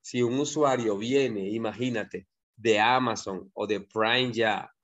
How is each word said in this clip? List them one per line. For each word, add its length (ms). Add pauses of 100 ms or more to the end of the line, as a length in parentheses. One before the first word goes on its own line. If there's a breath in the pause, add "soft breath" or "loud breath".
si 200
un 160
usuario 600
viene, 500
imagínate, 800 (260)
de 240
Amazon 760
o 120
de 140
Prime 520
ya 380 (140)